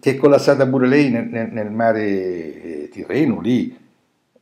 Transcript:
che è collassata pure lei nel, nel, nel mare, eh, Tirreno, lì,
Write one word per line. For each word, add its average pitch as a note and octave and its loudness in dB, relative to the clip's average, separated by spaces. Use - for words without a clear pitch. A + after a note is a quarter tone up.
che C#3 0
è C3 2
collassata C#3 4
pure B2+ 2
lei C#3 4
nel, A#2 -2
nel, A2+ -6
nel G#2+ -6
mare, A2 0
eh, E2 -6
Tirreno, A2 -2
lì, A2 -2